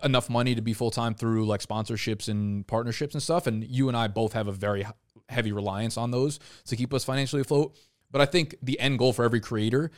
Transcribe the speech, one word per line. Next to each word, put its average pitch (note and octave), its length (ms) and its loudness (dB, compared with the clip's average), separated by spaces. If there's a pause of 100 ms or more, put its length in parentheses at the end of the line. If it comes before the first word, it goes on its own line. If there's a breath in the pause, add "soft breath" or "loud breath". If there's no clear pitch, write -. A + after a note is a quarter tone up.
enough B2+ 260 2
money A#2+ 260 2
to A#2 60 -2
be A2+ 120 -2
full-time A#2 420 -2
through, A2+ 300 0
like, G#2 160 0
sponsorships A2 680 -4
and G#2 400 -2
partnerships A#2+ 480 -2
and C#3+ 80 -4
stuff. C3+ 240 0
And A2 160 -2
you B2+ 240 0
and A#2+ 100 0
I A#2 100 2
both G#2+ 260 0
have G#2+ 140 -2
a G2+ 60 -2
very G2+ 280 -2
h-, G2 60 -6 (420)
heavy A#2 220 0
reliance G2+ 460 -4
on A#2+ 140 -2
those C#3 280 0 (260 loud breath)
to B2+ 100 -6
keep B2 180 -2
us C3 100 0
financially C3+ 380 -2
afloat. C#3+ 340 0 (360 soft breath)
But C#3+ 100 4
I C#3+ 40 6
think E3 360 2
the B2+ 180 -2
end C3 200 2
goal B2 140 6
for A#2+ 120 2
every A#2 160 4
creator A#2 560 0